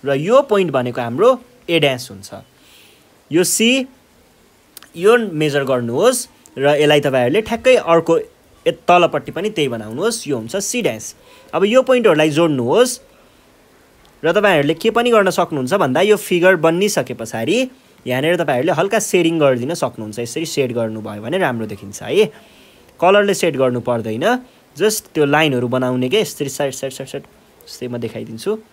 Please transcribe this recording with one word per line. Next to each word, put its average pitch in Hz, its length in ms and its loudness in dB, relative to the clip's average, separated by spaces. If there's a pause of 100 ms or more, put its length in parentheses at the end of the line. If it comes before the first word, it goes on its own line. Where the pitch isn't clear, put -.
र 139 100 0
यो 196 280 4
point 196 300 0
भनेको 123 280 -2
हाम्रो 175 400 2 (300)
A 165 100 2
dash 135 300 -2
हुन्छ। 98 240 -16 (960)
यो 170 120 4
सी, 247 420 2 (1080)
यो 202 200 4
मेजर 156 480 -2
गर्नुहोस् 135 640 0 (300)
र 139 100 2
यसलाई 147 320 4
तपाईँहरूले 135 400 0
ठ्याक्कै 233 360 2
अर्को 165 420 2 (480)
ए-, 170 40 2
तलपट्टि 165 640 2
पनि 190 180 -6
त्यही 156 180 -2
बनाउनुहोस्। 120 600 -6
यो 139 80 -2
हुन्छ 113 200 -8
सी 214 260 -4
dash। 117 320 -6 (400)
अब 170 100 2
यो 240 180 4
पोइन्टहरूलाई 208 480 4
जोड्नुहोस्। 156 680 2 (1200)
र 160 100 0
तपाईँहरूले 175 420 2
के 220 160 0
पनि 233 200 0
गर्न 202 200 4
सक्नुहुन्छ 160 440 -2
भन्दा 156 260 0
यो 208 160 4
figure 185 400 2
बनिसके 165 580 0
पछाडि 117 440 -4 (480)
यहाँनिर 135 300 0
तपाईँहरूले 156 360 0
हल्का 190 260 0
shading 170 420 0
गरिदिन 135 340 2
सक्नुहुन्छ। 113 440 -8
यसरी 120 280 -8
shade 135 260 -2
गर्नुभयो 110 500 -6
भने 160 160 -6
राम्रो 123 280 -2
देखिन्छ 101 360 -14
है। 170 220 0 (760)
कलरले 202 340 4
shade 160 220 -2
गर्नु 127 240 0
पर्दैन, 113 440 -4 (520)
just 214 380 -2
त्यो 151 100 2
लाइनहरू 143 440 2
बनाउने 127 400 -2
के, 196 120 0
यसरी 208 280 -6
side, 135 240 -4
side, 135 200 -10
side, 135 160 -14
side, - 140 -12 (440)
जस्तै - 220 -12
म 123 100 -8
देखाइदिन्छु। 113 600 -8 (140)